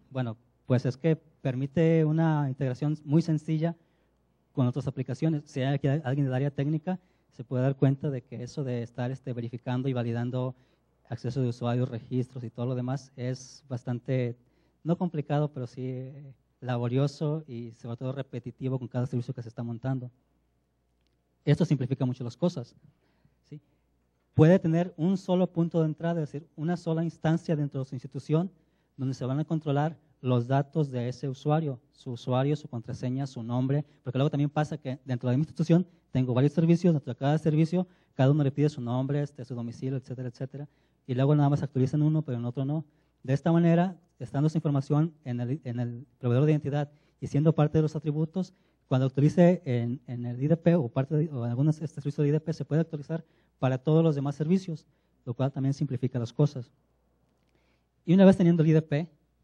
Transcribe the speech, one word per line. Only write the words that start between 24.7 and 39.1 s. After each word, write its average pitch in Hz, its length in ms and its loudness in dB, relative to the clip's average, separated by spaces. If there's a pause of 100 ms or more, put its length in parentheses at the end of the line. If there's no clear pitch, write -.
un 185 200 0
solo 180 300 0
punto 170 320 0
de 160 60 2
entrada, 165 360 -2
es 147 120 -6
decir, 156 140 -12 (100)
una 165 180 -2
sola 165 300 -4
instancia 160 500 -2
dentro 143 240 -4
de 131 60 -4
su - 100 -12
institución 151 560 -2 (460)
donde 131 180 -4
se 131 100 -8
van 131 140 -2
a 156 60 -2
controlar 151 520 -2 (240)
los 123 260 2
datos 139 440 0
de 123 180 -4
ese 127 180 -8
usuario, 147 520 -2 (120)
su - 200 -14
usuario, 131 440 0
su - 120 -10
contraseña, 127 580 -6
su 131 160 -10
nombre, 127 420 0 (200)
porque 127 160 -4
luego 143 100 2
también 143 220 0
pasa 151 260 -2
que 131 260 -8
dentro 127 280 -2
de 127 60 2
mi 147 40 2
institución 170 460 2 (240)
tengo 127 240 2
varios 139 180 4
servicios, 170 400 4
dentro 139 180 -2
de 117 60 -10
cada 143 220 2
servicio, 160 480 2 (260)
cada 135 160 4
uno 147 140 4
le 135 80 2
pide 147 180 2
su 147 120 -10
nombre, 131 420 -2